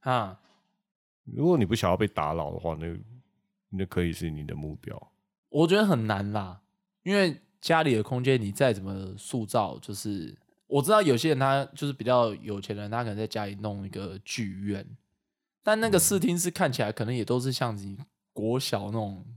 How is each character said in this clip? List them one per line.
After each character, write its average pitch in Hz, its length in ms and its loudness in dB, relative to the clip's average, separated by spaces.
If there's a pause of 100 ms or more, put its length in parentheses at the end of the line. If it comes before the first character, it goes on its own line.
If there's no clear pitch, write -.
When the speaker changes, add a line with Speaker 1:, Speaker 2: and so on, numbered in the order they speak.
Speaker 1:
啊。 110 360 -2 (880)
Speaker 2:
如 120 220 -2
果 175 100 6
你 120 80 6
不 98 120 2
想 101 120 2
要 90 80 4
被 104 120 2
打 78 260 -2
扰 80 160 -4
的 85 80 -8
话， 85 220 -4
那， 85 160 -8 (760)
那 95 160 -4
可 - 160 -2
以 85 100 0
是 82 180 -6
你 76 140 -8
的 76 120 -8
目 76 200 -8
标。 - 340 -14 (380)
Speaker 1:
我 156 180 4
觉 180 100 6
得 214 100 6
很 120 220 2
难 101 240 0
啦， 95 280 -6 (440)
因 190 120 0
为 180 240 2 (200)
家 160 240 4
里 139 100 4
的 107 80 2
空 123 200 -2
间 127 180 4
你 101 100 -2
再 127 220 4
怎 98 100 -2
么 95 340 -8
塑 110 300 -6
造， 95 320 0
就 - 160 -12
是 95 420 -8 (300)
我 139 160 2
知 143 80 2
道 214 100 6
有 147 160 6
些 131 120 2
人 147 100 4
他 135 260 2 (120)
就 147 100 -6
是 143 60 -2
比 123 120 -8
较 120 320 4
有 101 240 -8
钱 104 140 -6
人， 104 160 -8
他 117 140 -2
可 113 40 -4
能 101 80 -6
在 110 80 -4
家 107 220 -4
里 101 100 -8
弄 101 300 -6
一 - 20 -8
个 95 360 -10
剧 117 220 -6 (160)
院， 101 220 -4 (760)
但 214 160 2
那 226 100 2
个 196 80 4
视 185 220 4
听 170 180 2
是 175 140 0
看 165 220 0
起 123 100 0
来 107 80 0
可 110 140 -2
能 120 100 -2
也 117 100 -2
都 120 140 2
是 127 140 -2
像 120 240 -2
你 98 200 -10 (360)
国 110 260 -2
小 104 280 -2
那 104 60 -6
种， 101 320 -4
Speaker 2:
嗯。 - 120 -16